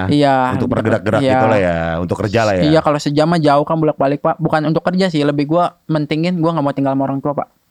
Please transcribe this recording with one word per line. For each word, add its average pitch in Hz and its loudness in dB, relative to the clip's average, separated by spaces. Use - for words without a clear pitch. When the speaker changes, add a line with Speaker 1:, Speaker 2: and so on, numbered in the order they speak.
Speaker 1:
Iya, 143 2
Speaker 2:
Untuk - -
Speaker 1:
gitu, 127 -2
Pak. 117 -4
Speaker 2:
bergerak-gerak 110 0
Speaker 1:
Iya. 131 2
Speaker 2:
gitu 127 2
lah 107 2
ya, 87 0
untuk 90 -4
kerja 107 0
lah 104 2
ya. 90 0
Speaker 1:
Iya, 156 4
kalau 147 0
sejam 147 0
mah 170 2
jauh 147 4
kan 165 -2
bolak-balik, 147 0
Pak. 160 -2
Bukan 156 -2
untuk 160 -2
kerja 185 0
sih, 151 0
lebih 143 0
gua 170 -2
mentingin 156 -2
gua 165 0
nggak 156 -2
mau 139 -2
tinggal 139 0
sama 135 0
orang 135 -4
tua, 143 -4
Pak. - -6